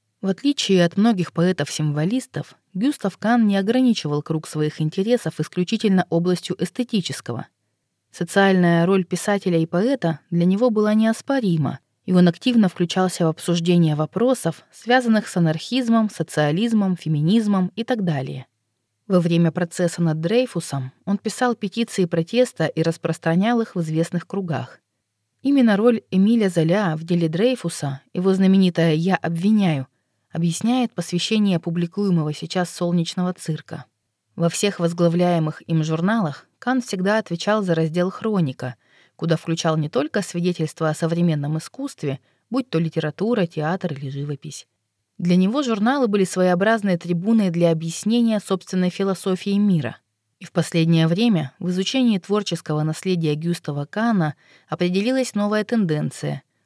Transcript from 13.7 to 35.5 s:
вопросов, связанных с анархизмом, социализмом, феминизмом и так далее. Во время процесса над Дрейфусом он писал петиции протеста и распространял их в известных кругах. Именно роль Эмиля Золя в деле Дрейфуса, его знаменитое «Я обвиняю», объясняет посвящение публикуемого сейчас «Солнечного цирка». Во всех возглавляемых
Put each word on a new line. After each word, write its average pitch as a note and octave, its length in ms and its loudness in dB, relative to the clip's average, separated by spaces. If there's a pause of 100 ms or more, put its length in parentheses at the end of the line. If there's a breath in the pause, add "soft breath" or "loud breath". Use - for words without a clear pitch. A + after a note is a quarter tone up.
вопросов, E3 800 -2
связанных A#3 560 2
с - 80 -12
анархизмом, A3 720 0
социализмом, F#3 840 0
феминизмом F3+ 800 2
и A3+ 80 -6
так A#3 200 -2
далее. C#3 420 -4 (600)
Во F#3 140 4
время E3+ 320 2
процесса F3 500 -2
над D#3+ 180 0
Дрейфусом E3+ 720 -4 (120)
он G3+ 140 -2
писал A#3+ 360 -2
петиции G#3 520 -2
протеста E3+ 600 0
и D#3+ 160 -2
распространял E3+ 800 0
их A3 160 -6
в F3+ 40 0
известных E3 460 -2
кругах. E3 540 -8 (640)
Именно B3+ 340 4
роль A3+ 340 2
Эмиля G3+ 380 4
Золя F3 480 2
в D#3+ 80 -10
деле E3+ 240 0
Дрейфуса, E3 720 -2 (120)
его F#3 220 0
знаменитое F#3 600 4
«Я E3+ 200 0
обвиняю», E3+ 720 0 (460)
объясняет A3 600 0
посвящение G3 680 0
публикуемого E3+ 760 -2
сейчас F3 340 -4
«Солнечного F3 640 -2
цирка». D#3+ 520 -10 (500)
Во E3+ 140 0
всех G3 320 -2
возглавляемых E3+ 880 0